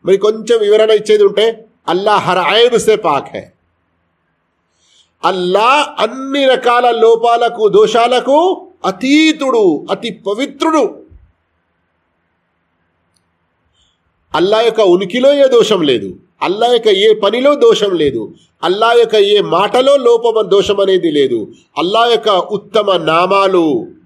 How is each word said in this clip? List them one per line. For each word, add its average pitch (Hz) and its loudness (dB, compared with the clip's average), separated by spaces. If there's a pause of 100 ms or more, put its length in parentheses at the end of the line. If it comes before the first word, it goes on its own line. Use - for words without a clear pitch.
మరి 190 2
కొంచెం 220 -2
వివరణ 214 2
ఇచ్చేది 214 2
ఉంటే 214 -2 (240)
"అల్లా 196 0
హర్ 180 -2
ఐబ్ 233 2
సే 208 0
పాక్ 147 -4
హై." 95 -12 (1800)
అల్లా 196 -2
అన్ని 269 -4
రకాల 247 2
లోపాలకు, 226 0
దోషాలకు 240 0 (160)
అతీతుడు, 254 0
అతి 208 -6
పవిత్రుడు. 277 -4 (3250)
అల్లా 202 2
యొక్క 226 0
ఉనికిలో 202 2
ఏ 277 4
దోషం 214 2
లేదు, 107 -2 (260)
అల్లా 202 -2
యొక్క 226 0
ఏ 208 2
పనిలో 233 0
దోషం 208 2
లేదు, 139 -4 (280)
అల్లా 214 0
యొక్క 226 2
ఏ 208 2
మాటలో 208 0
లోపం, 226 0
దోషం 202 0
అనేది 185 0
లేదు. 127 -2 (260)
అల్లా 208 0
యొక్క 226 0
ఉత్తమ 202 -2
నామాలు 170 0 (200)